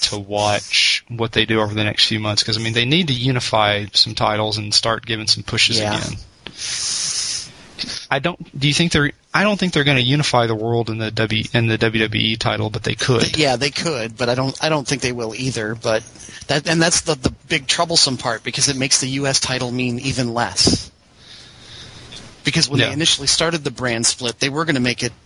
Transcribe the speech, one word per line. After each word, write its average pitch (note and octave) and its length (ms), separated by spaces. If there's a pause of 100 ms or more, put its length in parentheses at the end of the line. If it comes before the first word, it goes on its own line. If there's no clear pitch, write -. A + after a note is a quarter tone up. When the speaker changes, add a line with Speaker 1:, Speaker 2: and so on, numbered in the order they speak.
Speaker 1:
to G#2 160
watch G#2 880
what A2+ 240
they A2 120
do A2 160
over G#2+ 140
the G#2+ 80
next G#2 240
few G#2+ 140
months, G#2+ 240
'cause, A2 120
I A2 40
mean, A2+ 140
they A#2+ 100
need D#3 240
to C3 60
unify A2 800
some A2 200
titles G#2+ 440
and G#2 140
start A2+ 340
giving A2 200
some G#2+ 160
pushes A2+ 380
Speaker 2:
Yeah. G#2 180
Speaker 1:
again. - 200 (1900)
I C3+ 120
don't, E3+ 180 (180)
do C#3 120
you C#3+ 60
think E3+ 180
they're, C#3+ 180 (240)
I E3 80
don't G#3 160
think F3+ 140
they're D3+ 120
gonna C#3 160
unify B2 460
the A2+ 80
world A2+ 360
in A2 80
the A2 120
W, A2 320 (120)
in A#2 120
the A2 120
W A2+ 260
W A2 200
E A2 120
title, G#2+ 340
but G#2+ 140
they - 100
could. - 420
Speaker 2:
Yeah, C#3 200
they C#3 140
could, A#2 460
but A#2+ 120
I A#2+ 80
don't, C3 260
I D#3 60
don't D3+ 180
think C3+ 160
they B2+ 100
will A2+ 220
either. A2+ 400
But A2+ 300 (440)
that, D3 200
and E3 120
that's E3+ 200
the, D#3+ 160
the B2+ 140 (180)
big C#3+ 180
troublesome E3 520
part, A2+ 260
because C3+ 240
it C#3 80
makes C3 240
the C3 80
U C#3 180
S C3+ 140
title B2+ 320
mean B2 260
even B2+ 360
less. - 560 (1500)
Because D3 240
when C#3 120
Speaker 1:
Yeah. A2 80
Speaker 2:
they A2 40
initially C#3+ 340
started E3 380
the C#3 80
brand A#2 340
split, A#2 320
they C3+ 120
were D#3 160
gonna D3 120
make B2 240
it A#2+ 100 (140)